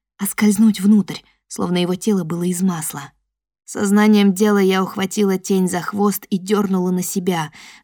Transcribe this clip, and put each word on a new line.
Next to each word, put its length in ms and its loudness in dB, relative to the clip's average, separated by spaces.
а 100 -6
скользнуть 540 2
внутрь, 380 2
словно 300 -4
его 180 0
тело 300 -2
было 200 -4
из 180 -2
масла. 500 -6
Сознанием 680 4
дела 260 2
я 240 2
ухватила 560 -2
тень 300 0
за 140 -4
хвост 480 -2
и 80 -2
дёрнула 520 -2
на 120 -2
себя, 500 -4